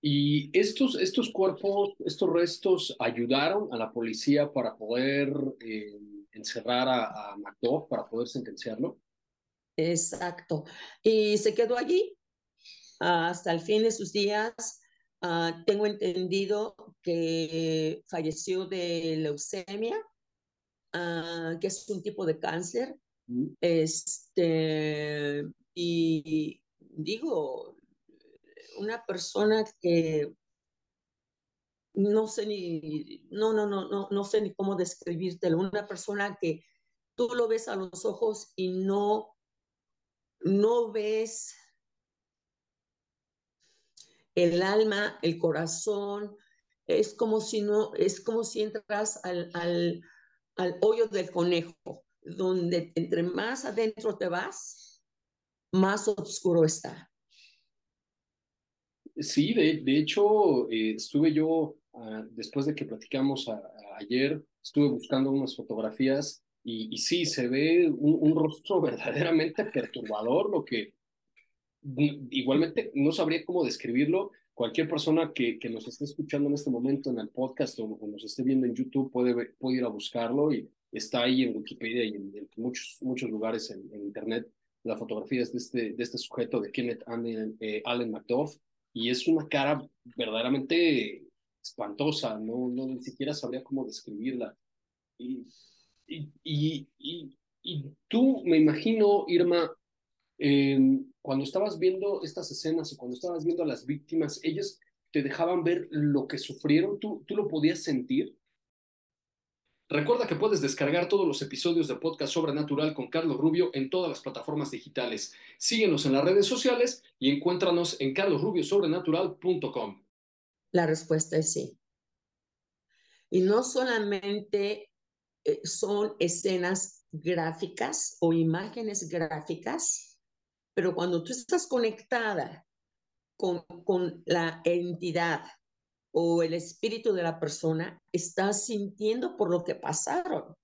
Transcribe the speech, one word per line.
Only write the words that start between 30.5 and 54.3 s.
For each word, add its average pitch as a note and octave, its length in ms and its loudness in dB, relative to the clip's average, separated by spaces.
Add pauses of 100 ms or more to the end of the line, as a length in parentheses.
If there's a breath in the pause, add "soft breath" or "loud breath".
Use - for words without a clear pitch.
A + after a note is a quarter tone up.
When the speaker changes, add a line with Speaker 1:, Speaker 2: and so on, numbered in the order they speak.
Speaker 2:
no G#3 320 4
sé - 200 -4
ni, E3 840 -6
no, G#3+ 220 2
no, G#3+ 140 2
no, G3 240 -2
no, G3+ 200 -2
no G3+ 140 0
sé G#3+ 160 2
ni G3 140 -4
cómo G3 200 0
describírtelo. F3 840 -2
Una G3 280 -2
persona G3+ 540 -6
que E3 240 -2 (500 soft breath)
tú A#3+ 200 -2
lo A#3+ 120 2
ves A3 220 -2
a - 80 -4
los F#3 280 -8
ojos G#3+ 520 -2
y F#3 140 -2
no, G3+ 640 0 (1040)
no G#3+ 520 4
ves A3 600 -4 (2750 soft breath)
el F3 280 6
alma, G#3 600 2
el E3 160 0
corazón. G3+ 960 -2 (500 soft breath)
Es - 280 2
como A3 260 2
si G#3+ 200 -2
no, G#3 340 0
es F#3+ 260 2
como A3+ 240 -2
si G#3+ 180 -4
entras G#3+ 600 -4
al, F3 300 -4
al, F3 480 0 (540 soft breath)
al F3 240 -2
hoyo A3 280 4
del G3 220 -4
conejo, E3+ 720 -2 (180)
donde F3 720 0
entre E3+ 280 0
más G3 420 -2
adentro A3 520 -2
te F#3+ 120 -2
vas, - 760 -8 (680)